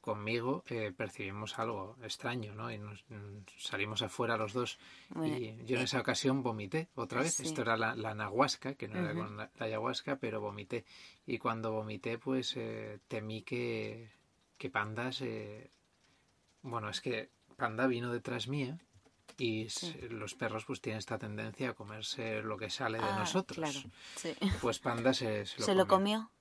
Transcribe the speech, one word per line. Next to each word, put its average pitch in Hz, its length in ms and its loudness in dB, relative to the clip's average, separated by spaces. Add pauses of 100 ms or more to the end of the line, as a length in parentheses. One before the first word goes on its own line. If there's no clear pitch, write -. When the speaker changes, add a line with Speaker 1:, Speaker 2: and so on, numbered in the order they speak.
Speaker 1:
conmigo, 113 680 0
eh, 110 280 0
percibimos 104 600 -4
algo 113 440 -2
extraño, 110 520 -4
¿no? 113 180 -6
Y 107 60 -6
nos, 104 320 -10
mm, 101 340 -10 (140)
salimos 104 440 0
afuera 117 340 2
los 107 180 0
dos. 120 240 0 (320)
Speaker 2:
Bueno, 156 260 0
Speaker 1:
Y 110 200 -4 (100)
yo 127 100 4
en 123 60 4
Speaker 2:
eh, - 20 2
Speaker 1:
esa 127 160 2
ocasión 131 420 4
vomité 113 520 0
otra 117 280 0
vez. 165 120 2
Speaker 2:
sí. - 100 0
Speaker 1:
Esto 156 180 0
era 113 140 6
la, 110 180 2
la 110 180 -2
anahuasca, 110 600 2
que 113 140 -6
no 107 100 -4
era 180 140 0
Speaker 2:
Ujú. - 80 0
Speaker 1:
con 104 160 -6
la, 107 220 -8
la 113 80 -2
ayahuasca, 117 500 0
pero 110 240 -2
vomité. 104 440 -4 (420)
Y 120 120 0
cuando 113 340 0
vomité, 110 460 -2
pues, 131 380 0
eh, 110 420 -6 (100)
temí 107 340 -2
que, 113 680 -2 (480)
que 92 140 -4
Panda 110 420 0
se, 110 580 -6 (920)
bueno, 117 260 -2
es 101 140 -2
que 113 260 0 (280)
Panda 117 300 4
vino 120 260 2
detrás 120 360 -2
mía 143 300 0 (580)
y 110 320 2
Speaker 2:
Sí. 170 240 -4
Speaker 1:
se, 123 160 -8
los 107 260 -6
perros, 110 300 -2
pues, 131 160 -4
tienen 110 180 -2
esta 107 200 -4
tendencia 110 520 -4
a 110 40 -6
comerse 110 680 -4
lo 107 140 -2
que 101 140 -4
sale 113 280 0
de - 60 2
Speaker 2:
Ah, - 140 2
Speaker 1:
nosotros. - 380 0
Speaker 2:
claro, 143 340 -4 (260)
sí. - 180 -4 (280)
Speaker 1:
Pues 117 160 2
Panda 120 340 4
se, 107 340 2
se - 140 -8
lo - 60 2
Speaker 2:
¿Se 202 80 6
lo 190 120 10
Speaker 1:
comió. 196 320 8
Speaker 2:
comió? 220 120 -6 (100)